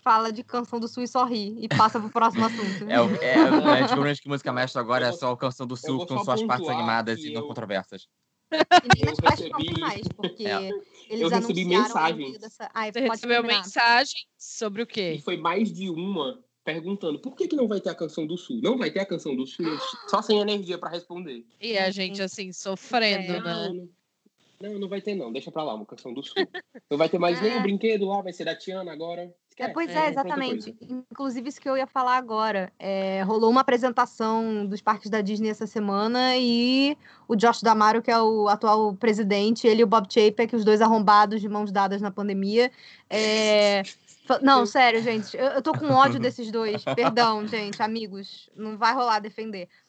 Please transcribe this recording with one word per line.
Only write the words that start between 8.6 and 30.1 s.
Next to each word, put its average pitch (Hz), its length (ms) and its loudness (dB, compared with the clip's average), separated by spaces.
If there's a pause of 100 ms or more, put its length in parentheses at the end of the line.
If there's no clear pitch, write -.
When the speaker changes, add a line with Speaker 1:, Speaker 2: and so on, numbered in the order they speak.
Speaker 1:
nem - 80 0
Speaker 3:
eu 453 40 2
Speaker 1:
nas 453 140 -2
partes 320 260 2
Speaker 3:
recebi, 311 40 -10 (160)
Speaker 1:
não 339 80 -4
tem 330 60 -4
mais, 269 340 -6
porque 202 320 -8
Speaker 2:
É. 196 220 -4 (420)
Speaker 1:
eles 220 120 -2
Speaker 3:
eu 165 60 2
recebi 196 340 0
Speaker 1:
anunciaram - 20 -2
no 180 180 4
Speaker 3:
mensagem. 165 360 0
Speaker 1:
meio 131 200 -10
dessa... 214 340 -16
Ai, 214 200 -6
Speaker 4:
Você 233 80 -6
Speaker 1:
pode 262 100 0
Speaker 4:
recebeu 240 320 0
Speaker 1:
terminar. 233 220 0
Speaker 4:
mensagem 240 560 2 (180)
sobre 214 440 -8
o 226 40 -8
quê? 180 320 -4
Speaker 3:
E - 20 -18
foi 175 160 -6
mais 175 360 0
de 185 180 -8
uma 160 480 -6 (260)
perguntando: 165 540 -6
"Por - 160 -14
que 359 140 -4
que 330 80 -2
não 254 100 2
vai 202 140 -2
ter 190 100 -4
a 160 40 -6
Canção 160 320 -8
do 165 120 -6
Sul?" 117 240 -8
Não 220 160 0
vai 175 120 -2
ter 180 100 -4
a 196 60 -4
Canção 156 280 -6
do 131 120 -4
Sul, 170 200 -6
eu 156 120 -4 (300)
só 208 140 0
sem 214 180 2
energia 202 380 -4
pra 170 100 -10
responder. 170 560 -12 (160)
Speaker 4:
E 220 160 -4
a 190 100 0
Speaker 1:
Uhum. 185 60 -2
Speaker 4:
gente, 196 300 -6
assim, 185 300 -8
sofrendo, 196 800 -2
Speaker 1:
É. 175 80 -4
Speaker 4:
né? 170 120 -4 (160)
Speaker 3:
Não, 180 60 -6
não, 180 140 -12 (840)
não, 202 80 -8
não 196 80 -6
vai 196 140 -6
ter 208 120 -6
não, 143 180 -6
deixa 135 180 -10
pra 156 140 -6
lá 127 100 -6
uma 110 100 -10
Canção 123 300 -16
do 139 80 -10
Sul. - 240 -2 (440)
Não 147 60 -2
vai 160 120 2
ter 180 100 0
mais 175 200 2
Speaker 1:
É. 180 40 -6
Speaker 3:
nenhum 233 200 0
brinquedo 202 440 0
lá, 196 160 -2
vai 185 100 -10
ser 170 120 -10
da 160 120 -4
Tiana 185 360 -10
agora. 170 300 -10
Speaker 1:
É, - 340 -20
Speaker 3:
Esquece, - 180 -6
Speaker 1:
pois 320 160 -4
Speaker 4:
É. - 20 -10
Speaker 1:
é, - 20 -4
Speaker 3:
vamos 311 200 2